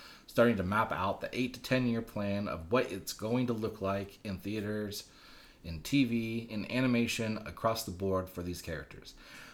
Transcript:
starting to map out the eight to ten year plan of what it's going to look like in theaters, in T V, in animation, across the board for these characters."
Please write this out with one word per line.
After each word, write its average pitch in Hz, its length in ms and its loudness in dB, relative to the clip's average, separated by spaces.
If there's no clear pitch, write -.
starting 120 300 6
to 95 60 0
map 104 280 2
out 92 300 0
the - 80 -4
eight 123 140 0
to - 80 -12
ten 127 260 2
year 117 140 2
plan 101 480 -2
of 82 240 -2
what 127 180 4
it's 90 220 -6
going 120 360 2
to 120 40 2
look 110 300 -2
like 98 420 0
in 95 140 -2
theaters, 104 680 -2
in 82 180 -6
T 139 220 4
V, 113 440 0
in 107 240 -4
animation, 117 720 2
across - 400 -2
the 101 60 -6
board 92 360 0
for 90 160 -8
these 87 200 -4
characters." - 500 -10